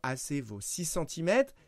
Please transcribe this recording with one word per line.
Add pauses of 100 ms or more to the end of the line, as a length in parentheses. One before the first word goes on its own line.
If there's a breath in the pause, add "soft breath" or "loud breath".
A
C
vaut
six
centimètres, (140 soft breath)